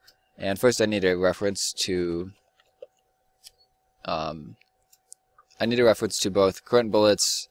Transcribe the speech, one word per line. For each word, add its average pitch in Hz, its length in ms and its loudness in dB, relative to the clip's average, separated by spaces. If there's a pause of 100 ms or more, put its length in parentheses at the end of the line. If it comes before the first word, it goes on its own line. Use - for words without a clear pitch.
(380)
And 95 220 -6
first 123 200 2
I 110 60 2
need 104 180 -2
a 90 140 2
reference 92 560 -2
to... 90 600 -4 (1700)
Um, 80 520 -8 (1040)
I 110 60 -2
need 120 140 0
a 123 40 4
reference 110 360 2
to 107 100 -2
both 98 360 2
current 117 260 2
bullets 104 600 2